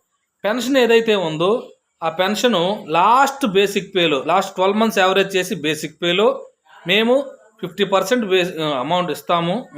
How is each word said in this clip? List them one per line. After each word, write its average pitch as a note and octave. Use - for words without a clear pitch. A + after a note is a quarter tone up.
పెన్షన్ A#3+
ఏదైతే A3+
ఉందో, F3+
ఆ D#3+
పెన్షన్ F#3+
లాస్ట్ B3
బేసిక్ G3
పేలో, D#3
లాస్ట్ F#3
ట్వెల్వ్ G3
మంత్స్ A3
యావరేజ్ F#3+
చేసి F3+
బేసిక్ D3+
పేలో G3
మేము A3+
ఫిఫ్టీ F#3+
పర్సెంట్ G3
బేస్, F3+
అమౌంట్ D#3
ఇస్తాము. F3+